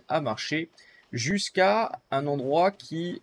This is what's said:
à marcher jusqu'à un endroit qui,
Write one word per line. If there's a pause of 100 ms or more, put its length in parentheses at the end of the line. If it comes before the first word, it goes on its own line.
à
marcher (420)
jusqu'à (100)
un
endroit
qui,